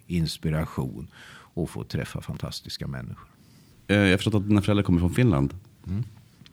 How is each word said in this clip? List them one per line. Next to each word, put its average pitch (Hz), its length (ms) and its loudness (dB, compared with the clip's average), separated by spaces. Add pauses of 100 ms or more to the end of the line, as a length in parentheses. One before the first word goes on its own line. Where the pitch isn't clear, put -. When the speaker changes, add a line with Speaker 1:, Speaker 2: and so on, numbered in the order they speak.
Speaker 1:
inspiration 76 1000 -4 (240)
och - 380 -8
få - 140 -10
träffa - 380 -8
fantastiska - 640 -10
människor. - 400 -12 (600)
Speaker 2:
Eh, 98 100 4
jag 101 140 6
har 95 60 4
förstått - 180 0
att 101 120 0
dina 104 140 6
föräldrar 104 220 2
kommer 85 160 4
från 85 140 2
Finland. 78 400 4 (340)
Speaker 1:
Mm. 98 160 -4 (500)